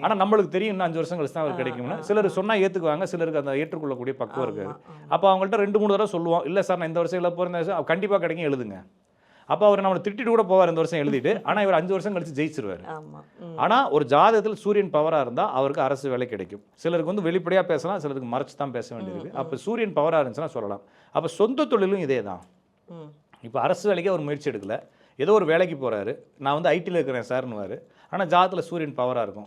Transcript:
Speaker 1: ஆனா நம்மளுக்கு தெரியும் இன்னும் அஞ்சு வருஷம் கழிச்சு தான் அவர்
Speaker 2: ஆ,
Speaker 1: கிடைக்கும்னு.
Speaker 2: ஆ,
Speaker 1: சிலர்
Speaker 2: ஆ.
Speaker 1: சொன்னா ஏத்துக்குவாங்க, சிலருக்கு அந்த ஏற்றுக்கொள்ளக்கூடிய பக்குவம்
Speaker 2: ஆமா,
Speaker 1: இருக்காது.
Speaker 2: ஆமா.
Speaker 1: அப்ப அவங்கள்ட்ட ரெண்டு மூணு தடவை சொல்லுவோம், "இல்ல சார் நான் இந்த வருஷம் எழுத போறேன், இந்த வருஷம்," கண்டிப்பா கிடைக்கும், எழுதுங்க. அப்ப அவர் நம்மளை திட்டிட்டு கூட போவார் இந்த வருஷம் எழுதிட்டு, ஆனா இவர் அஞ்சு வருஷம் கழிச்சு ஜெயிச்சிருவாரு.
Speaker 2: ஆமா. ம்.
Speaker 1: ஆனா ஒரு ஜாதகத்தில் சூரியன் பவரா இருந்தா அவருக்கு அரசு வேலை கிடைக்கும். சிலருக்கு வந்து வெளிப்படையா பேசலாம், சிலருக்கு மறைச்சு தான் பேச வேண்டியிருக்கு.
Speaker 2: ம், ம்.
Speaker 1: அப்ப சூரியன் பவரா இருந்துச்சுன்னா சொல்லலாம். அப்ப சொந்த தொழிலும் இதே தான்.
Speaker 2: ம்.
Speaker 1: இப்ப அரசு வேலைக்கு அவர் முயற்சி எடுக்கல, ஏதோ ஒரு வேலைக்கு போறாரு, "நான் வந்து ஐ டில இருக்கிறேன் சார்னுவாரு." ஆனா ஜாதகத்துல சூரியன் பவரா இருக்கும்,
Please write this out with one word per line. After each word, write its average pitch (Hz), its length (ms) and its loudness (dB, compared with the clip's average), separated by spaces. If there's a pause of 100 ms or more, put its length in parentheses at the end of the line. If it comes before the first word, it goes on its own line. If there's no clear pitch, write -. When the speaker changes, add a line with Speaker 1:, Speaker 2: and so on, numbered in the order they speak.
Speaker 1:
ஆனா 185 160 2
நம்மளுக்கு 202 320 4
தெரியும் 190 260 -2
இன்னும் 185 120 0
அஞ்சு 165 140 -2
வருஷம் 165 180 -4
கழிச்சு 143 140 -2
தான் 160 120 -4
அவர் 143 100 -2
Speaker 2:
ஆ, - 20 -8
Speaker 1:
கிடைக்கும்னு. 127 380 -4
Speaker 2:
ஆ, 156 60 -6
Speaker 1:
சிலர் 208 240 2
Speaker 2:
ஆ. 190 40 2
Speaker 1:
சொன்னா 196 260 0
ஏத்துக்குவாங்க, 180 480 0
சிலருக்கு 165 360 -2
அந்த 139 160 -2
ஏற்றுக்கொள்ளக்கூடிய 139 640 -4
பக்குவம் 127 280 -4
Speaker 2:
ஆமா, 117 40 -2
Speaker 1:
இருக்காது. 101 280 -8
Speaker 2:
ஆமா. - 320 -20
Speaker 1:
அப்ப 165 200 2
அவங்கள்ட்ட 190 280 4
ரெண்டு 202 220 2
மூணு 202 120 2
தடவை 202 200 2
சொல்லுவோம், 170 340 0
"இல்ல 185 180 0
சார் 190 160 0
நான் 165 100 -4
இந்த 165 120 -2
வருஷம் 170 200 -2
எழுத 175 140 0
போறேன், 180 180 -2
இந்த 170 100 -2
வருஷம்," 165 220 -2
கண்டிப்பா 190 340 2
கிடைக்கும், 165 300 -2
எழுதுங்க. 113 300 -4 (720)
அப்ப 170 180 4
அவர் 196 160 6
நம்மளை 190 180 2
திட்டிட்டு 208 280 -4
கூட 226 140 6
போவார் 185 260 6
இந்த 165 140 2
வருஷம் 160 180 -2
எழுதிட்டு, 143 420 0
ஆனா 190 200 0
இவர் 190 120 4
அஞ்சு 160 180 2
வருஷம் 190 220 -2
கழிச்சு 160 220 -6
ஜெயிச்சிருவாரு. 123 520 -4
Speaker 2:
ஆமா. 151 300 -14 (220)
ம். 165 160 -14
Speaker 1:
ஆனா 214 340 4
ஒரு 147 140 4
ஜாதகத்தில் 196 500 4
சூரியன் 196 360 0
பவரா 156 300 2
இருந்தா 139 300 -2
அவருக்கு 139 320 0
அரசு 135 280 -2
வேலை 123 160 -2
கிடைக்கும். 98 360 -8 (120)
சிலருக்கு 170 380 -2
வந்து 185 180 -2
வெளிப்படையா 180 360 2
பேசலாம், 170 340 -2
சிலருக்கு 135 280 -6
மறைச்சு 131 280 -4
தான் 139 140 -6
பேச 117 220 -8
வேண்டியிருக்கு. 175 380 -10
Speaker 2:
ம், - 60 -14
ம். 135 60 -2
Speaker 1:
அப்ப 160 140 -8
சூரியன் 214 360 -2
பவரா 156 280 4
இருந்துச்சுன்னா 139 360 -4
சொல்லலாம். 101 280 -6 (300)
அப்ப 156 140 -2
சொந்த 254 360 0
தொழிலும் 202 360 2
இதே 131 220 0
தான். 92 200 -10 (460)
Speaker 2:
ம். 160 220 -16 (320)
Speaker 1:
இப்ப 117 180 -4
அரசு 175 280 0
வேலைக்கு 185 220 0
அவர் 165 140 -2
முயற்சி 143 260 -4
எடுக்கல, 104 260 -6 (420)
ஏதோ 160 140 2
ஒரு 208 120 6
வேலைக்கு 165 320 2
போறாரு, 113 360 -2 (260)
"நான் 139 160 0
வந்து 160 140 2
ஐ 156 100 4
டில 175 180 -4
இருக்கிறேன் 131 320 -2
சார்னுவாரு." 120 480 -4 (360)
ஆனா 185 120 -2
ஜாதகத்துல 180 340 4
சூரியன் 156 360 -6
பவரா 123 280 0
இருக்கும், 104 240 -10